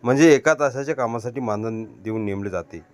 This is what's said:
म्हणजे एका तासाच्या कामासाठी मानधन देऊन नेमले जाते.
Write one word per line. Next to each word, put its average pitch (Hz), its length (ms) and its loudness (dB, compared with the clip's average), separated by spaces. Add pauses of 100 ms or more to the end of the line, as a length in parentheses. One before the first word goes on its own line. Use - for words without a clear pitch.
म्हणजे 139 320 6
एका 156 180 2
तासाच्या 139 420 -2
कामासाठी 120 440 -4
मानधन 113 440 -4
देऊन 110 420 -8
नेमले 101 240 -6
जाते. 85 440 -10